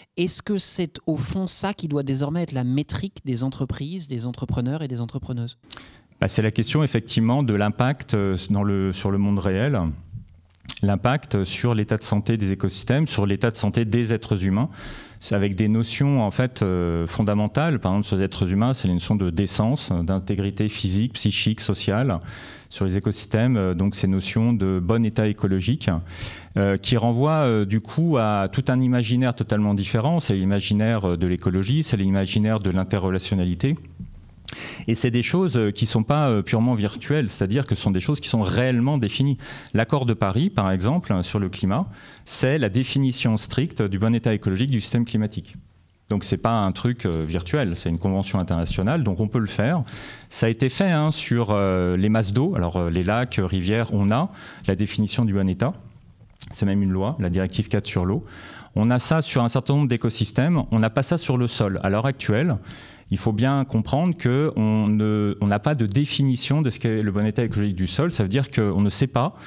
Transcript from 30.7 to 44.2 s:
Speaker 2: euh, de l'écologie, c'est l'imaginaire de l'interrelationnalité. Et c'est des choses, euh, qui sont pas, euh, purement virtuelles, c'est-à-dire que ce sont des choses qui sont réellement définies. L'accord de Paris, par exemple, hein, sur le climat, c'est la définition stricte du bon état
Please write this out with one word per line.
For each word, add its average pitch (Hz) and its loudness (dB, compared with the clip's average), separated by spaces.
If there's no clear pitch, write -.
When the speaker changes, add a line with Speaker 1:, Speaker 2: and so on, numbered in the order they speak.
Speaker 2:
euh, 87 0
de 87 0
l'écologie, 95 0
c'est - -2
l'imaginaire 98 2
de 98 -2
l'interrelationnalité. 92 0
Et 113 2
c'est 123 0
des 120 2
choses, 175 0
euh, 107 4
qui 110 -2
sont 110 0
pas, 143 2
euh, 104 2
purement 120 2
virtuelles, 110 -2
c'est-à-dire 107 0
que 95 0
ce - -10
sont 101 2
des 92 2
choses 147 0
qui - -8
sont 113 2
réellement 123 2
définies. 135 0
L'accord 131 2
de 117 2
Paris, 110 2
par 95 2
exemple, 110 0
hein, 90 2
sur - -2
le 98 0
climat, 104 0
c'est 135 0
la 110 2
définition 123 0
stricte - -2
du 98 0
bon 113 2
état 113 2